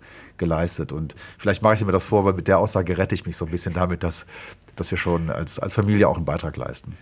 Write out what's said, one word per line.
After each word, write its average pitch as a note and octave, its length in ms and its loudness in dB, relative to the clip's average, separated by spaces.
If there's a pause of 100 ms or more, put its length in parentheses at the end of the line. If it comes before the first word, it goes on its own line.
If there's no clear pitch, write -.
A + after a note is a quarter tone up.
(380)
geleistet. E2 540 0
Und D#2 240 -6 (220)
vielleicht G2+ 240 0
mache A2 140 6
ich G#2 100 -2
mir F#2+ 60 0
das F#2+ 120 4
vor, G#2 220 4
weil G2 80 4
mit F2+ 140 -4
der F#2+ 100 6
Aussage F#2 400 2
rette F#2+ 180 2
ich - 100 -6
mich E2+ 120 -6
so E2+ 80 -4
ein D#2 60 -6
bisschen F2 220 -4
damit, F2+ 300 0
dass, E2 220 -4 (500)
dass - 160 -6
wir F2+ 60 -2
schon E2+ 320 0
als, - 300 -4
als - 160 -4
Familie G#2 340 4
auch E2+ 80 0
einen E2 80 -4
Beitrag D2+ 320 -4
leisten. - 440 -10